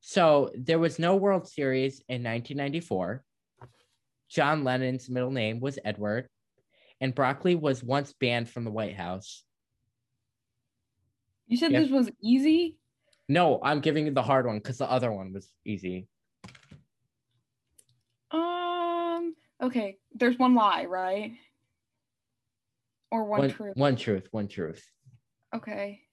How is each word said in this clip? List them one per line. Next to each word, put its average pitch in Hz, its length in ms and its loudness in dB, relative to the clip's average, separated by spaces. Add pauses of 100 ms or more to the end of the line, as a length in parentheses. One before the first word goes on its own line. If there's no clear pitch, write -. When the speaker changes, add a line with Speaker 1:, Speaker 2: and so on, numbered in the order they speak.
Speaker 1:
So 151 560 4
there 143 240 2
was 165 180 0
no 170 180 4
World 196 320 2
Series 135 600 -2
in 127 140 -4
nineteen 120 340 -4
ninety-four. 139 680 -4 (1040)
John 151 360 2
Lennon's 127 440 -2
middle 127 220 -4
name 113 300 -2
was 135 240 -6
Edward, 104 440 -4 (720)
and 131 140 -2
broccoli 139 400 0
was 139 280 -2
once 139 300 -2
banned 120 380 0
from 120 140 -8
the 113 60 -6
White 104 260 -6
House. 92 480 -10 (2000)
Speaker 2:
You 233 100 0
said 311 160 2
Speaker 1:
Yep. 320 100 6
Speaker 2:
this 269 80 2
was 254 200 2 (120)
easy? 302 540 4 (520)
Speaker 1:
No, 156 340 4
I'm 147 180 2
giving 151 260 0
you 151 60 -2
the 131 100 2
hard 127 240 4
one 107 140 -2
'cause 120 180 -8
the 135 120 -2
other 123 220 2
one 95 200 -8
was 95 200 -14 (120)
easy. 92 440 -6 (2250)
Speaker 2:
Um, 339 1040 -4 (280)
okay. 240 360 -4 (160)
There's 240 240 2
one 254 160 6
lie, 190 320 4
right? 185 460 -4 (1800)
Or 226 140 -2
one 208 160 0
Speaker 1:
One 139 100 2
Speaker 2:
truth? 104 260 -10
Speaker 1:
one 135 200 4
truth, 101 340 -2
one 104 180 -4
truth. 82 340 -8 (720)
Speaker 2:
Okay. 202 460 -8 (120)